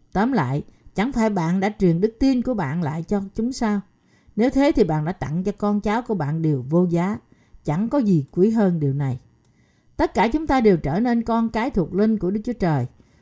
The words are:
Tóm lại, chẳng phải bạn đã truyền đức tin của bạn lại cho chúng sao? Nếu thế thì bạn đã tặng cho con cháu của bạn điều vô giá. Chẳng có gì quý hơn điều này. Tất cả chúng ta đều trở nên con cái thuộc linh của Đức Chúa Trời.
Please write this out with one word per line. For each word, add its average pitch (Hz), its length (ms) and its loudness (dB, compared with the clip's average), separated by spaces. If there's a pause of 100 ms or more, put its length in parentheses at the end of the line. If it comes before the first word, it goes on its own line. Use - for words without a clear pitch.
(120)
Tóm 226 200 0
lại, 143 300 -2 (320)
chẳng 240 180 -2
phải 220 180 2
bạn 180 300 0
đã 208 180 0
truyền 170 220 2
đức 220 200 0
tin 262 220 2
của 254 120 -2
bạn 170 280 -4
lại 160 200 -4
cho 202 180 -2 (140)
chúng 233 180 -4
sao? 208 280 -2 (560)
Nếu 247 140 2
thế 285 260 4
thì 233 80 4
bạn 156 200 -2
đã 170 80 -4
tặng 156 320 -6
cho 196 80 -2
con 208 280 -2
cháu 214 220 -2
của 233 120 -4
bạn 160 280 -4
điều 143 280 0
vô 175 140 4
giá. 175 340 -2 (460)
Chẳng 202 240 -2
có 294 100 0
gì 190 340 2
quý 196 180 4
hơn 190 300 2
điều 139 120 0
này. 139 280 -4 (760)
Tất - 180 0
cả 214 140 2
chúng 302 180 -2
ta 269 140 2
đều 208 160 6
trở 156 240 -2
nên 240 220 0
con 226 260 0
cái 226 220 -2
thuộc 170 240 -2
linh 220 240 2
của 180 120 -2
Đức 214 140 -2
Chúa 247 80 -4
Trời. 156 340 0 (360)